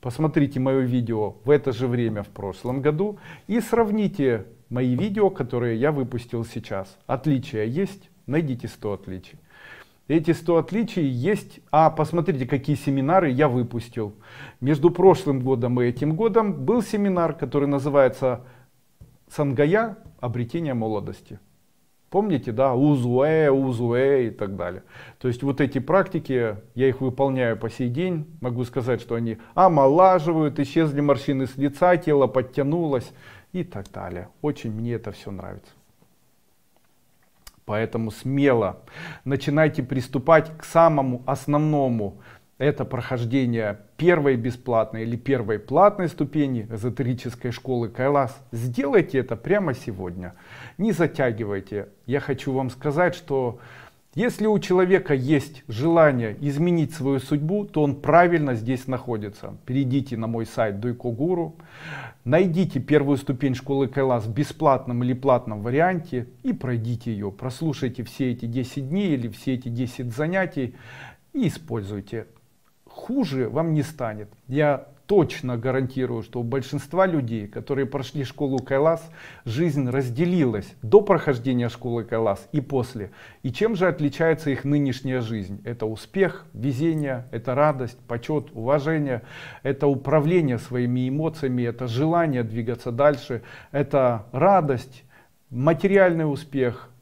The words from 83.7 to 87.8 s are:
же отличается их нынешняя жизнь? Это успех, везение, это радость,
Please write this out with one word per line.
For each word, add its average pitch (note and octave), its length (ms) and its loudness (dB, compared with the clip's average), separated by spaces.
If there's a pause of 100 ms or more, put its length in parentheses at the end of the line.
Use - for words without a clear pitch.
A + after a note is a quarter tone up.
же F#3 120 2
отличается D#3+ 600 0
их C3+ 160 -2
нынешняя C3+ 560 0
жизнь? G#2 420 -6
Это A#2 220 -6
успех, D#3+ 680 -2
везение, C3+ 800 -2
это A#2+ 240 -4
радость, C3+ 420 0 (100)